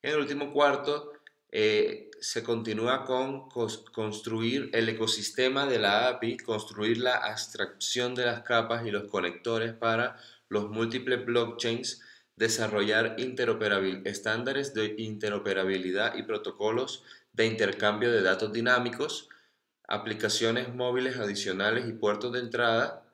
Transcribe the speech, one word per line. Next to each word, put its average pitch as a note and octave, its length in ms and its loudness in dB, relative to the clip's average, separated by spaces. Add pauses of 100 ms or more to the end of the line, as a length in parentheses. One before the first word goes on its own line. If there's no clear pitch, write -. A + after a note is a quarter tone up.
En C#3+ 120 -4
el D3+ 60 2
último C#3+ 320 -2
cuarto, D3 600 2 (440)
eh, G#2+ 640 2
se - 240 -4
continúa A2+ 600 0
con C3+ 460 -4
cos-, A2 400 -4
construir A2+ 800 -4
el A2+ 160 2
ecosistema A#2+ 800 0
de B2+ 120 2
la G#2 300 4
api, A#2 300 -2
construir G#2+ 580 -2
la B2 200 0
abstracción A2+ 1000 -4
de B2 100 0
las A#2+ 160 0
capas A#2 460 0
y G#2+ 40 -2
los G2+ 200 -2
conectores A2+ 640 -2
para A#2 420 0 (320)
los G#2 220 0
múltiples B2 560 0
blockchains, A#2 760 -2 (360)
desarrollar A2 840 2
interoperabil-, G#2+ 880 0
estándares B2 680 -2
de G#2+ 240 -2
interoperabilidad G2+ 1200 0
y - 80 -6
protocolos A2 840 -2 (300)
de A2+ 100 4
intercambio G#2+ 680 2
de A2 120 6
datos F#2+ 280 2
dinámicos, A#2+ 800 0 (580)
aplicaciones A2+ 880 0
móviles B2+ 440 0
adicionales G#2 680 0
y A2+ 60 -4
puertos G#2 400 0
de B2 60 -2
entrada A#2+ 760 0